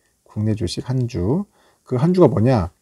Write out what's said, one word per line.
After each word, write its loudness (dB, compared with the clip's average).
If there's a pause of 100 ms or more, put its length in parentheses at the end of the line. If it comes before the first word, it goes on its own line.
(240)
국내 -4
주식 -6
한 -2
주. -4 (380)
그 -6
한 0
주가 6
뭐냐? 2 (100)